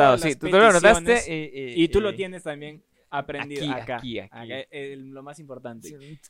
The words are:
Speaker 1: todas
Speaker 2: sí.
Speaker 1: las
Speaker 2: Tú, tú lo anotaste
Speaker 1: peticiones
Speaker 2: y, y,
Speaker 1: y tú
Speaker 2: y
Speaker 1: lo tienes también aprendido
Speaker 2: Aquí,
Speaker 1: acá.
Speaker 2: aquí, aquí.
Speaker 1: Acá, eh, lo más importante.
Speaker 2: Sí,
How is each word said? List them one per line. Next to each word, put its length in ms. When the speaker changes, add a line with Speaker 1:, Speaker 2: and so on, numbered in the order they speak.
Speaker 1:
todas 60
Speaker 2:
sí. 80
Speaker 1:
las 100
Speaker 2:
Tú, 100
tú 80
lo 100
anotaste 360
Speaker 1:
peticiones 120
Speaker 2:
y, 540
y, 20
Speaker 1:
y 60
tú 100
Speaker 2:
y 20
Speaker 1:
lo 140
tienes 280
también 380
aprendido 540
Speaker 2:
Aquí, 180
Speaker 1:
acá. 160
Speaker 2:
aquí, 220
aquí. 100
Speaker 1:
Acá, 180
eh, 260
lo 240
más 180
importante. 500
Speaker 2:
Sí, 300